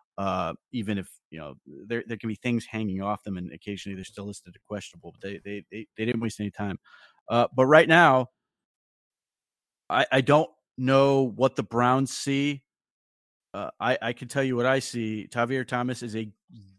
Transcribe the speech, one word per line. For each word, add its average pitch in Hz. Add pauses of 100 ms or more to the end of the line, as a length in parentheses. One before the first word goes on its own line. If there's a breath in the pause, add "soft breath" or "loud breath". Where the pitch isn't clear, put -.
(180 soft breath)
Uh, 92 (200)
even 104
if, 90 (240)
you 80
know, 73 (320)
there, 117
there 113
can 113
be 107
things 120
hanging 104
off 101
them, 98
and 90
occasionally 98
they're 95
still 101
listed 95
as -
questionable, 87
but -
they, 98
they, 101
they, 107 (100)
they 110
didn't 113
waste 113
any 104
time. 101 (520 soft breath)
Uh, 120
but 131
right 156
now, 147 (1600)
I, 123
I 135
don't 147 (280)
know 135
what 127
the 120
Browns 123
see. 139 (920)
Uh, 95 (100)
I, 123
I 117
can 123
tell 139
you 127
what 120
I 135
see. 110
Tavierre 120
Thomas 123
is 107
a 110 (500)